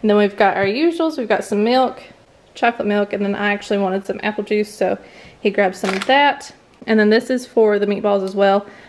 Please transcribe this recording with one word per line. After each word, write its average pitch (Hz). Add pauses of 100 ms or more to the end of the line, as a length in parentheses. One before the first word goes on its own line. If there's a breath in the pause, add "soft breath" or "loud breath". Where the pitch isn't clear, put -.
And 214
then 208
we've 202
got 190
our 196
usuals. 320
We've 233
got -
some 208
milk, 247 (520)
chocolate 233
milk, 208
and 202
then 202
I 202
actually 202
wanted 196
some -
apple 208
juice, 208
so 196 (440 loud breath)
he 214
grabbed 196
some 196
of 190
that. 277 (340)
And 220
then 208
this 226
is 254
for 208
the 202
meatballs 202
as 196
well, 196 (220 loud breath)